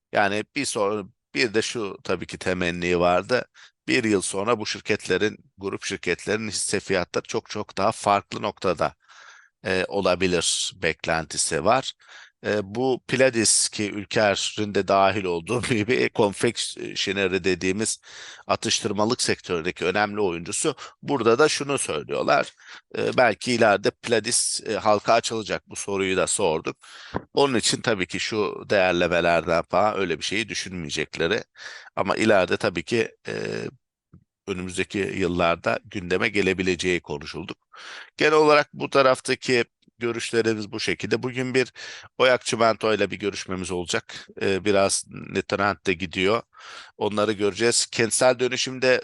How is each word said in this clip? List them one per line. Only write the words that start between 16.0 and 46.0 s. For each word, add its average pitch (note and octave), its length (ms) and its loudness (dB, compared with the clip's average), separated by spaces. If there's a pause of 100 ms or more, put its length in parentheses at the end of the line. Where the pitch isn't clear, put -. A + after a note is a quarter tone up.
konfeksiyoneri G2 1300 -2
dediğimiz F#2+ 560 -2 (480)
atıştırmalık G#2 760 0
sektöründeki F2+ 640 -2
önemli G#2 360 0
oyuncusu. F#2+ 540 -2 (260)
Burada A#2 380 2
da D3+ 80 6
şunu C#3 300 -2
söylüyorlar. C#2 760 0 (440)
E, A2 200 -2
belki B2 360 2
ileride A2 380 4
Pilates, - 760 -2
e, A2 60 -2
halka G#2 400 2
açılacak. G#2+ 560 -2
Bu F2 60 -16
soruyu F#2+ 420 -2
da E2+ 100 2
sorduk. E2 500 -2 (560)
Onun C#3 220 4
için A2 260 0
tabii G2 260 0
ki F#2 120 -6
şu G2+ 500 -2
değerlemelerden E2+ 1000 4
falan G2+ 300 2
öyle F2 200 -2
bir - 40 -12
şeyi G#2 260 -4
düşünmeyecekleri. E2+ 920 -4 (520)
Ama G2 200 0
ileride G2+ 420 4
tabii F2 260 -2
ki, - 320 -2 (120)
e, - 60 -6 (1120)
önümüzdeki F#2 500 -6
yıllarda F#2 880 0
gündeme F#2 440 -2
gelebileceği F#2 720 0
konuşulduk. D2+ 560 -10 (600)
Genel D3+ 160 2
olarak D3+ 400 6
bu C#3+ 160 -6
taraftaki C3 760 2 (320)
görüşlerimiz A2+ 760 -2
bu A2 80 -8
şekilde. G#2+ 440 -2
Bugün B2+ 300 -4
bir B2+ 200 2 (440)
Oyak B2 280 4
Çimento A2+ 480 2
ile G2 180 0
bir G2 80 -8
görüşmemiz F#2 520 -4
olacak. - 560 -6 (140)
Ee, F#2+ 240 0
biraz G2 420 4
ne G2 340 -6
trend G2 440 0
de G2 80 2
gidiyor. F#2+ 480 0 (560)